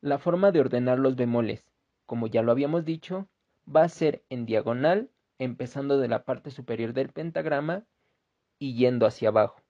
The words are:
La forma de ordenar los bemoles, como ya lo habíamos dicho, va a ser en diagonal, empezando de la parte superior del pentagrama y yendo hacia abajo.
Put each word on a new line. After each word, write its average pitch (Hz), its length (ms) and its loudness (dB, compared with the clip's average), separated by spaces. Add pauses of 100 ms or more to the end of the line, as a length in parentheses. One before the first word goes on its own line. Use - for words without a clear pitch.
La 143 160 -2
forma 180 340 2
de 165 100 4
ordenar 123 360 2
los 135 180 2
bemoles, 120 560 -2 (360)
como 117 180 -6
ya 113 160 0
lo 117 100 2
habíamos 143 320 0
dicho, 170 460 -8 (380)
va 151 160 4
a 170 60 2
ser 151 400 -2
en 120 180 -8
diagonal, 127 640 0 (260)
empezando 139 640 -2
de 127 80 0
la 113 180 -2
parte 135 240 -6
superior 117 440 -6
del 135 160 -2
pentagrama 160 760 -4 (720)
y 139 160 -8
yendo 123 320 4
hacia 107 240 2
abajo. 107 400 2